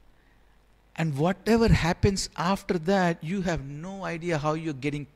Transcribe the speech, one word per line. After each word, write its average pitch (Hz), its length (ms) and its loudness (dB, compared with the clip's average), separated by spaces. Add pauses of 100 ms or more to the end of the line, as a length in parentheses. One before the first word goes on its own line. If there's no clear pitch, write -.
(960)
And 160 200 -2
whatever 208 520 2
happens 185 680 2
after 185 420 -2
that, 175 440 2
you 180 200 -4
have 165 220 -4
no 175 400 -12
idea 170 340 -4
how 151 160 0
you're 160 200 -4
getting 143 420 -4